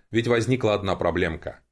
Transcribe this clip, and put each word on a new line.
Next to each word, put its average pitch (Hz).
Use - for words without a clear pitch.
ведь 113
возникла 117
одна 98
проблемка. 85